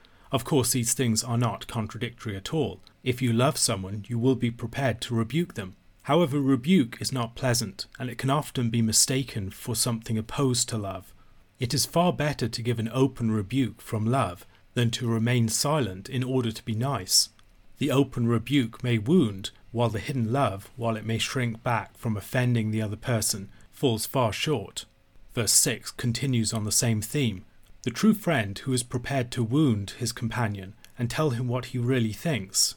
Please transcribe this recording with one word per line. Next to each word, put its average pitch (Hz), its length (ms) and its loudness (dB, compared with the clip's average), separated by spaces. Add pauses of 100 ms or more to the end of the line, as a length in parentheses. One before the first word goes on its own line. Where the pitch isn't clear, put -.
(320)
Of 131 120 0
course, 131 280 4
these 117 200 0
things 117 300 2
are 120 160 -2
not 113 300 0
contradictory 110 680 -6
at - 160 -10
all. 131 280 -2 (240)
If 127 180 -2
you 120 100 4
love 127 240 4
someone, 101 520 -2
you 120 100 -2
will 127 160 4
be 117 160 0
prepared 120 520 -2
to 123 120 -4
rebuke 120 400 0
them. 95 220 -10 (260)
However, 147 380 2
rebuke 135 600 4
is 117 120 -2
not 117 240 -4
pleasant, 117 500 0 (120)
and 127 120 -6
it 117 80 -12
can 131 120 0
often 139 380 0
be 117 140 2
mistaken 113 680 0
for 113 260 -6
something 113 420 -2
opposed 123 500 0
to 113 100 -4
love. 98 340 -10 (480)
It 120 120 -4
is 143 140 0
far 170 260 2
better 135 360 -2
to 113 140 -8
give 113 180 -2
an 110 120 -2
open 131 380 2
rebuke 107 500 0
from 107 240 -4
love 117 400 0 (300)
than 117 160 4
to 120 160 -4
remain 113 420 2
silent 110 600 0
in 127 160 -2
order 127 260 0
to - 140 -8
be 110 100 -2
nice. 117 540 0 (500)
The 135 140 0
open 127 340 2
rebuke 117 560 0
may 120 160 2
wound, 107 520 2 (200)
while 117 180 2
the 101 120 -4
hidden 117 320 -2
love, 107 440 0
while 113 200 -2
it 107 100 -8
may 113 120 0
shrink 117 440 -4
back 113 340 -2
from 107 200 -2
offending 117 560 0
the 110 100 0
other 101 140 -4
person, 107 520 -2 (220)
falls 113 360 0
far 120 260 2
short. 113 520 -4 (500)
Verse 110 180 0
six - 380 2
continues 120 600 0
on 107 120 -2
the 107 80 -2
same 113 280 2
theme. 110 440 -2 (380)
The 131 80 -4
true 202 240 4
friend 117 440 -2
who 131 140 -4
is 123 100 2
prepared 127 500 -4
to 120 120 0
wound 113 540 2
his 117 140 -4
companion 107 640 -4 (240)
and 120 120 0
tell 156 200 0
him 123 160 -2
what 123 200 -4
he 127 120 -6
really 120 340 2
thinks 107 640 -2